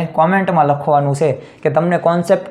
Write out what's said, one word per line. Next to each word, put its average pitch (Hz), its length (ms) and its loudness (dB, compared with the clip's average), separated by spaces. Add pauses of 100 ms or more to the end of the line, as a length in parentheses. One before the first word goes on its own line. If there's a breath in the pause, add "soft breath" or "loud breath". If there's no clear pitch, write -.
(180)
કોમેન્ટમાં 175 500 2
લખવાનું 143 480 0
છે 151 140 0 (340 loud breath)
કે 156 120 0
તમને 170 320 0
કોન્સેપ્ટ 175 440 0